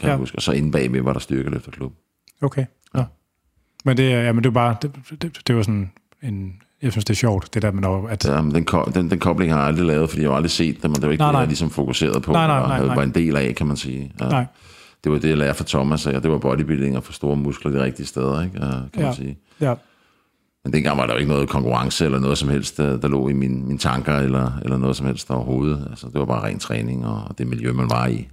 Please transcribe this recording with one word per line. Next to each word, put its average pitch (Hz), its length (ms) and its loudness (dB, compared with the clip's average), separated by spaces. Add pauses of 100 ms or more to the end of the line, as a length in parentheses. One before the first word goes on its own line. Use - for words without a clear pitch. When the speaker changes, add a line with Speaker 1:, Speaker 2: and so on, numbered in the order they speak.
Speaker 1:
Ja. 71 120 2
Speaker 2:
huske. 65 220 -4
Og - 40 -6
så - 100 -2
inde 71 200 0
bagved 65 300 0
var 64 120 0
der 65 60 -2
styrkeløfterklub. 67 720 -4 (480)
Speaker 1:
Okay. 135 240 -2 (300)
Speaker 2:
Ja. 135 40 4
Speaker 1:
Ja. 127 60 2 (800)
Men 131 120 4
det 131 160 4
er, 120 80 4
ja, 120 100 2
men 113 120 2
det 131 60 4
er 117 40 2
bare... 120 280 4
Det, 147 100 -4 (300)
det, 170 260 -8
det 123 80 4
var 113 60 4
sådan 101 300 0 (320)
en... 98 300 -6 (280)
Jeg 131 100 0
synes, 107 140 -2
det - 80 0
er - 40 2
sjovt, 101 360 0
det 107 80 0
der 104 100 0
med, 98 100 -2
når, 95 260 0
at 110 180 -2
Speaker 2:
Ja, 73 160 4
men 76 140 2
den 82 100 4
ko-, - 280 2
den, 87 180 2
den 90 80 2
kobling 87 320 2
har 76 80 4
jeg 71 80 4
aldrig 80 180 2
lavet, 78 240 4
fordi 78 120 -2
jeg 73 80 2
har 67 60 2
aldrig 80 160 2
set 82 320 0
det, 78 60 2
men 73 60 0
det 69 100 0
var 76 60 4
ikke 78 100 2
Speaker 1:
Nej, 76 60 4
Speaker 2:
det, 73 60 4
Speaker 1:
nej. 69 60 4
Speaker 2:
jeg 76 80 2
ligesom 78 220 0
fokuserede 64 520 0
på, 76 100 -2
Speaker 1:
Nej, 165 160 4
nej, 147 120 2
Speaker 2:
og 64 80 2
Speaker 1:
nej, 69 80 0
Speaker 2:
havde, 131 120 2
Speaker 1:
nej. 127 80 0
Speaker 2:
var 69 80 2
en 67 80 0
del 82 260 2
af, 65 180 0
kan 76 120 -2
man 71 100 0
sige. 67 340 -8 (100)
Ja. 62 80 -2
Speaker 1:
Nej. 131 160 2 (580)
Speaker 2:
Det 76 80 2
var 76 80 2
det, 78 100 2
jeg 78 80 2
lærte 73 200 2
fra - 100 -4
Thomas, 73 400 0
og 65 160 0
det 80 80 2
var 76 60 2
bodybuilding 69 600 0
og 64 60 -4
få - 80 -16
store 73 260 -2
muskler 71 340 -4
de 67 120 0
rigtige 65 220 -4
steder, 67 380 -2
ikke? 92 140 -6
Øh, - 40 -6 (100)
kan 64 100 -4 (140)
man 160 100 -2
Speaker 1:
Ja. 127 80 -2
Speaker 2:
sige. 69 240 -8 (240)
Speaker 1:
Ja. 135 120 0 (920)
Speaker 2:
Men 64 80 -2
dengang 71 240 2
var 64 80 0
der 58 80 0
jo 60 60 0
ikke 71 120 2
noget 69 180 2
konkurrence 64 560 0
eller 67 140 2
noget 69 180 2
som 69 120 -2
helst, - 280 -2
der, 69 200 2
der 65 100 -2
lå 69 220 2
i 71 40 2
min, 65 340 -2
mine 67 120 -4
tanker 67 380 0
eller, 65 340 0 (120)
eller 64 140 0
noget 65 180 0
som 67 120 -4
helst 64 240 -4
overhovedet. 65 580 -2
Altså, 60 180 -14
det 62 120 -4
var 69 60 0
bare 57 180 -2
ren 53 160 -4
træning 58 460 -4
og, 53 180 -6
og - 140 -12
det 64 100 -4
miljø, 60 260 -4
man 62 160 -2
var 60 180 0
i. 60 80 0
Ja. 57 60 -6 (120)